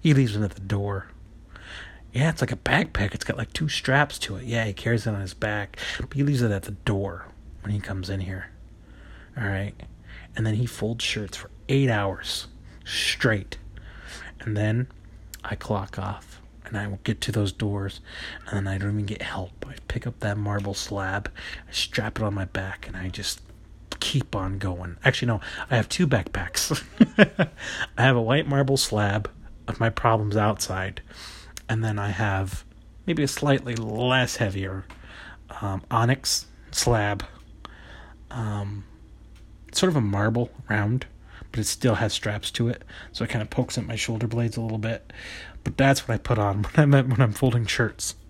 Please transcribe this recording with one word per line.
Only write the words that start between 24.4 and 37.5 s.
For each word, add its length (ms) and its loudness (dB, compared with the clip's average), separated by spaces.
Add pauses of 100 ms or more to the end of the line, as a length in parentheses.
going. 460 -4
Actually, 240 2
no, 120 0 (300)
I 60 4
have 120 2
two 180 2
backpacks. 760 0 (360)
<laughs> 300 8 (480)
I 60 4
have 140 8
a 60 4
white 240 2
marble 300 4
slab 540 2 (360)
of 140 -4
my 100 4
problems 460 2
outside, 640 0 (680)
and 140 0
then 160 0
I 120 -2
have 540 -2 (420)
maybe 160 2
a 60 4
slightly 460 2
less 600 2
heavier, 480 -2 (760)
um, 300 -4
onyx 560 2 (240)
slab, 540 2 (1040)